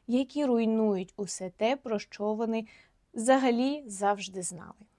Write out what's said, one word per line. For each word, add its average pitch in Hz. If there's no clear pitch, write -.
які 269
руйнують 220
усе 185
те, 233
про 226
що 208
вони 226
взагалі 262
завжди 196
знали. 175